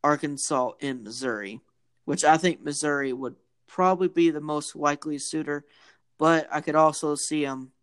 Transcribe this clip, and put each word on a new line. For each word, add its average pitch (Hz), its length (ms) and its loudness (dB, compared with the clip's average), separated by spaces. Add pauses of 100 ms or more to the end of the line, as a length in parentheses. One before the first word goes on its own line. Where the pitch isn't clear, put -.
Arkansas, 147 680 0 (100)
and 131 200 -6
Missouri, 113 580 -8 (440)
which 185 200 -2
I 156 120 6
think 170 260 0
Missouri 143 500 -2
would 131 240 -8 (300)
probably 185 420 2
be 170 220 4
the 151 100 -4
most 151 360 -6
likely 147 420 -2
suitor, 147 460 -6 (540)
but 160 340 4
I 151 80 -2
could 151 140 -4
also 156 400 4
see 151 280 -2
him 131 300 -6 (100)